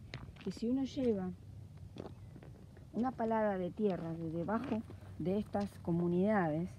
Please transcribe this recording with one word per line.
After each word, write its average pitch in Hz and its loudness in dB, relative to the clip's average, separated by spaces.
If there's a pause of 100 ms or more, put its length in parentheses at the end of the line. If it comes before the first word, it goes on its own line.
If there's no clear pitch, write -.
(440)
que 196 -2
si 226 -2
uno 269 4
lleva 226 2 (1600)
una 247 2
palada 220 2
de 180 0
tierra 170 2
de 165 -2
debajo 220 0 (360)
de 180 2
estas 202 0 (100)
comunidades 175 4